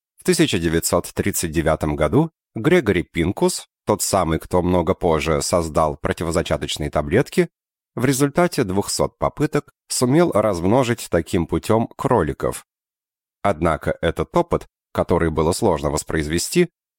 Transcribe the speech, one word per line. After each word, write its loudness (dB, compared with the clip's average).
В -20
тысяча 2
девятьсот 0
тридцать -2
девятом 0
году 2
Грегори 2
Пинкус, -2
тот 0
самый, 0
кто -2
много 2
позже 0
создал 0
противозачаточные -4
таблетки, 0
в -6
результате 2
двухсот -2
попыток -2
сумел 2
размножить 0
таким 0
путем 0
кроликов. -2
Однако 0
этот -2
опыт, 0
который 0
было 0
сложно 0
воспроизвести, -2